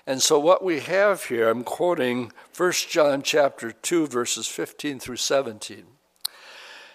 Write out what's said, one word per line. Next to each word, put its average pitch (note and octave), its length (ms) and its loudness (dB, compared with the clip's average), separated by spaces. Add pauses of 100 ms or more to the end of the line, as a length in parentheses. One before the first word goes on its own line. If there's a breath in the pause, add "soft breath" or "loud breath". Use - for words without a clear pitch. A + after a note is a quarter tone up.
And C3+ 160 -4
so D3+ 160 4
what F3 260 4
we E3 160 0
have F#3+ 460 0
here, A#2 220 2
I'm A#2 140 2
quoting B2+ 680 -2 (200 loud breath)
First - 360 -2
John C#3+ 340 4
chapter C#3 480 0
two, E3 360 0
verses A#2+ 420 -4
fifteen D3 500 -8
through B2 180 -10
seventeen. G#2+ 680 -4 (1080 loud breath)